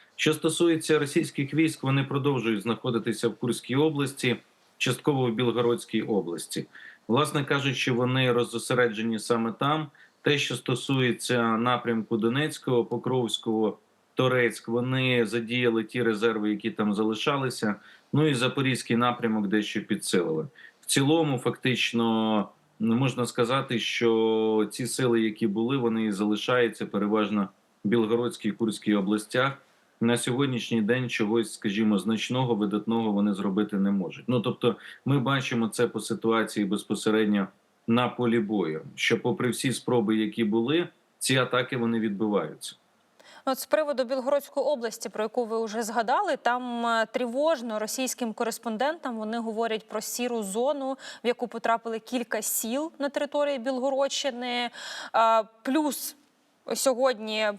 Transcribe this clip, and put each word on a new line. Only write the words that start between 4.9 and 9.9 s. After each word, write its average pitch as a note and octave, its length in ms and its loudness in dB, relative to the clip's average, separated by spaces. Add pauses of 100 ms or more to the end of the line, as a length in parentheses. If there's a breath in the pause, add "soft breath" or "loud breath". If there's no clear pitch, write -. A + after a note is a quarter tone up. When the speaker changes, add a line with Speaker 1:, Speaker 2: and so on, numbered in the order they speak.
Speaker 1:
в A#2 60 0
Білгородській A#2 680 0
області. F2 640 -2 (420 loud breath)
Власне C#3+ 380 2
кажучи, C3+ 460 0
вони B2+ 400 2
роззосереджені A#2 880 0
саме A2+ 320 0
там. D3 360 -2 (340 soft breath)